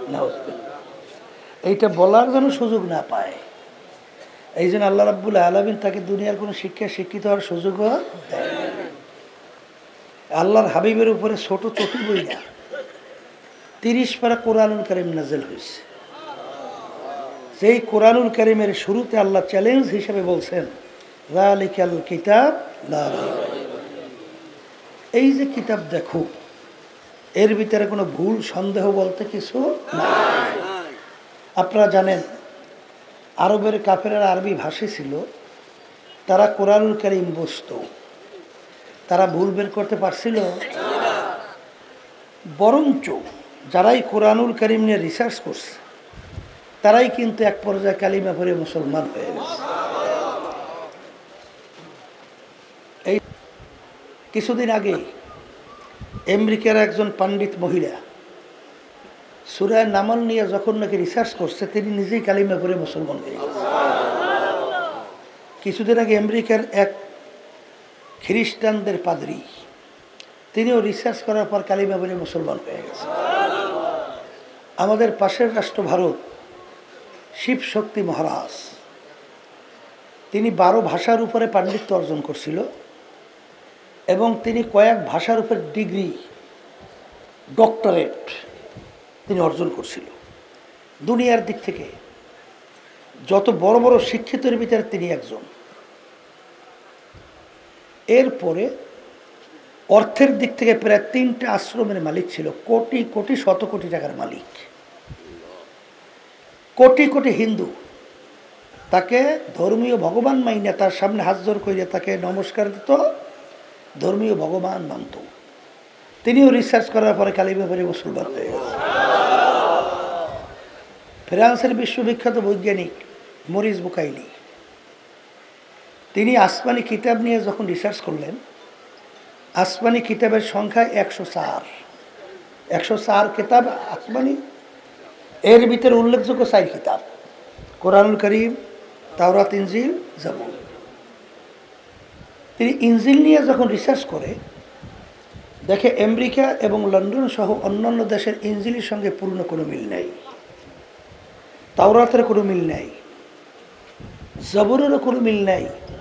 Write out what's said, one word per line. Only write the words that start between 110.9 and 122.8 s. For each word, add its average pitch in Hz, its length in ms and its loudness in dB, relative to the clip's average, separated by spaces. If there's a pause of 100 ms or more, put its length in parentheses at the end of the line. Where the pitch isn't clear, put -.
সামনে 202 320 -2
হাত 185 220 0
জোর 208 200 0
কইরা 190 280 -2
তাকে 190 300 -4
নমস্কার 196 500 -4
দিত, 277 240 0 (1040)
ধর্মীয় 202 340 0
ভগবান 180 480 -4
মানত। 143 360 -12 (1080)
তিনিও 254 260 8
রিসার্চ 233 400 2
করার 214 240 4
পরে 196 180 2
কালিমা 190 340 0
পড়ে 180 160 -2
মুসলমান 165 420 -4
হয়ে - 200 -8
গেছে। - 340 -6 (2500)
ফ্রান্সের 233 480 4
বিশ্ববিখ্যাত 233 640 0
বৈজ্ঞানিক 196 520 -2 (600)